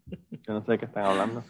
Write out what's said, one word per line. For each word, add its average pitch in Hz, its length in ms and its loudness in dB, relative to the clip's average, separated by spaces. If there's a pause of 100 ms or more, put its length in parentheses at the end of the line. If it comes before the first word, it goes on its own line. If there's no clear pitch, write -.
(460)
Yo 107 80 -4
no 107 100 -2
sé 117 80 2
de 110 60 6
qué 113 80 -6
están 104 180 -4
hablando". 104 460 2